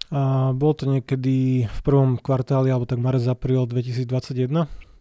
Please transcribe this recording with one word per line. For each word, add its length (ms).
A, 440
bolo 200
to 140
niekedy 800
v 160
prvom 340
kvartáli, 540
alebo 160
tak 100
marec, 280
apríl 400
dvetisícdvadsaťjeden. 1040